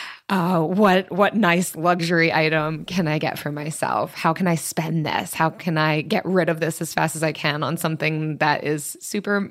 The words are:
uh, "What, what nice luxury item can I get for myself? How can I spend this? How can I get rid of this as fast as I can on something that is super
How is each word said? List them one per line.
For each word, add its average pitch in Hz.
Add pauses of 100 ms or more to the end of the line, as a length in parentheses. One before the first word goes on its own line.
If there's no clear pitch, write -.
(280)
uh, 180
"What, 185
what 190
nice 180
luxury 165
item 156
can 180
I 151
get 147
for 147
myself? 147
How -
can 185
I 170
spend 160
this? 143
How 160
can 160
I 156
get 165
rid 180
of 165
this 160
as 165
fast 160
as 156
I 156
can 147
on 147
something 156
that 147
is 147
super 202